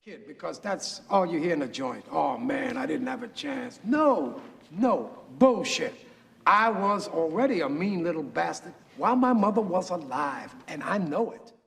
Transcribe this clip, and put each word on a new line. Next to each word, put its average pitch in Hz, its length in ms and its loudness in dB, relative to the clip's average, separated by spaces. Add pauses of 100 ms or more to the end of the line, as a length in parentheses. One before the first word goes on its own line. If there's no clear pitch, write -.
Kid, 190 220 -18
because 165 320 -10
that's - 500 -6
all 196 160 4
you 170 140 -2
hear 170 140 2
in 156 80 2
the 135 60 -2
joint. 117 440 -6
Oh, - 260 2
man, 247 400 -2
I 135 80 -4
didn't 254 220 -2
have 254 160 -6
a 240 60 -12
chance. 135 540 -8
No, 226 560 2 (300)
no, 175 400 0 (300)
bullshit. 240 560 4 (500)
I 208 240 6
was 202 380 0
already 165 540 0
a 139 80 0
mean 175 340 0
little 165 180 -2
bastard 165 540 -6 (220)
while 233 180 2
my 254 180 4
mother 214 280 4
was 185 280 -2
alive, 139 640 -6 (140)
and 151 160 -10
I 185 160 -2
know 185 320 -2
it. - 220 -20 (140)